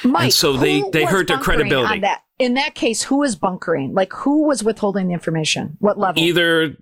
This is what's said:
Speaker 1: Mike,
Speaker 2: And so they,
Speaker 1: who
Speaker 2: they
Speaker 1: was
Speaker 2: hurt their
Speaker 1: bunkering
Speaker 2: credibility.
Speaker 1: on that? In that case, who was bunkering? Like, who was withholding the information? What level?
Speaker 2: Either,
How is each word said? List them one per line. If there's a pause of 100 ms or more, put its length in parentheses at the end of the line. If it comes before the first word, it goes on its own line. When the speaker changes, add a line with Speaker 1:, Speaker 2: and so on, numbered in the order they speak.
Speaker 1:
Mike,
Speaker 2:
And
so
they,
Speaker 1:
who
Speaker 2:
they
Speaker 1:
was
Speaker 2:
hurt
their
Speaker 1:
bunkering
Speaker 2:
credibility.
Speaker 1:
on
that? (160)
In
that
case,
who
was
bunkering?
Like,
who
was
withholding
the
information?
What
level?
Speaker 2:
Either,